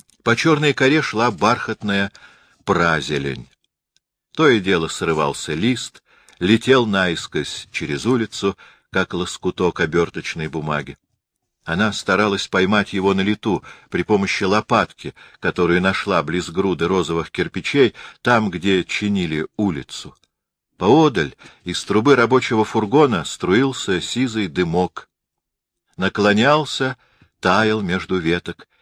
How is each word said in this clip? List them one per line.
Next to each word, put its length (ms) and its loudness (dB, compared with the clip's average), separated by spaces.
По 120 4
чёрной 380 2
коре 280 2
шла 280 0
бархатная 800 -2
празелень. 840 -2
То 160 2
и 100 4
дело 280 0
срывался 680 -2
лист, 500 -4
летел 460 4
наискось 840 -2
через 340 -6
улицу, 520 -2
как 220 -2
лоскуток 640 -2
обёрточной 680 -2
бумаги. 500 -6
Она 300 0
старалась 540 -2
поймать 460 0
его 200 0
на 80 0
лету 420 -2
при 140 -4
помощи 400 0
лопатки, 720 -2
которую 420 2
нашла 400 0
близ 280 -4
груды 380 -2
розовых 440 -2
кирпичей, 640 0
там, 300 2
где 320 0
чинили 640 -2
улицу. 580 -4
Поодаль 580 2
из 200 -6
трубы 320 4
рабочего 500 2
фургона 580 2
струился 760 0
сизый 480 -4
дымок. 600 -2
Наклонялся, 1000 2
таял 420 2
между 360 -2
веток, 500 -4